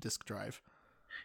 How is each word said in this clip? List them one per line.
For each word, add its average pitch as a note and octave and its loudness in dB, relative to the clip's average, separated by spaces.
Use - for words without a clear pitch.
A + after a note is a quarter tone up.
disk - 2
drive? - 0